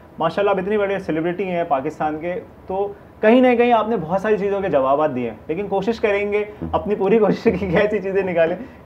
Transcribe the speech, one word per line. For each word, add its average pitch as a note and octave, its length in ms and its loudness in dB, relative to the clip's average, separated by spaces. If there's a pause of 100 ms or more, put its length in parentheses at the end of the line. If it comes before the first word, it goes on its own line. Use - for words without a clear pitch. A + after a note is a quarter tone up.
(200)
माशाल्लाह G3+ 340 0
आप F#3 40 0
इतनी G3+ 200 -2
बड़े G3 220 -2
celebrity F3 440 -4
हैं F3 240 -2
पाकिस्तान D3+ 480 -2
के, E3+ 240 -6
तो - 560 -8 (260)
कहीं A#3 200 6
ना B3 120 6
कहीं A#3+ 180 4
आपने A3 240 2
बहुत F3 260 -2
सारी G#3+ 160 2
चीज़ों G3 240 -2
के G3 60 -2
जवाबात D3 420 2
दिए B2 200 -4
हैं, A2 180 -14
लेकिन F#3+ 200 -4
कोशिश G3 300 -2
करेंगे, G#3 500 0 (260)
अपनी G3 200 -2
पूरी G3+ 240 4
कोशिश F#3+ 400 2
की E3+ 120 -4
कि - 60 0
ऐसी G#3 240 2
चीज़ें F#3+ 240 -2
निकालें E3+ 320 0 (300)